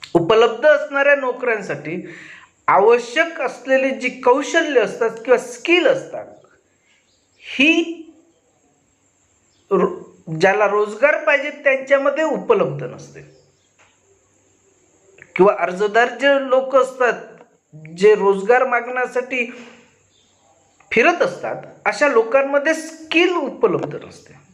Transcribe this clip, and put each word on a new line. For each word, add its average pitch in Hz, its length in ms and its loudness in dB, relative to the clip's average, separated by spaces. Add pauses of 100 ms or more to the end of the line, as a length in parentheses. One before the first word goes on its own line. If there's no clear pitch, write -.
(140)
उपलब्ध 220 520 2
असणाऱ्या 285 500 2
नोकऱ्यांसाठी 208 1000 -6 (540)
आवश्यक 233 720 2
असलेली 269 500 0
जी 240 180 -6
कौशल्य 285 720 0
असतात 220 300 -2 (140)
किंवा 247 140 4
स्किल - 480 0
असतात, - 400 -2 (1120)
ही 330 640 -2 (1700)
रो-, - 720 -4
ज्याला 196 280 4
रोजगार 214 560 0
पाहिजे 294 260 0
त्यांच्यामध्ये 277 760 0
उपलब्ध 185 600 -2
नसते - 360 -16 (2250)
किंवा 196 220 6
अर्जदार 202 500 0
जे 254 260 0 (140)
लोक 262 280 0
असतात, 254 360 0 (840)
जे 208 180 6
रोजगार 196 500 2
मागण्यासाठी 247 840 -4 (1500)
फिरत 302 300 2
असतात, - 400 -6 (220)
अशा 247 240 0
लोकांमध्ये 277 680 0
स्किल 349 600 -2
उपलब्ध 226 600 -2 (100)
नसते, - 300 -20 (200)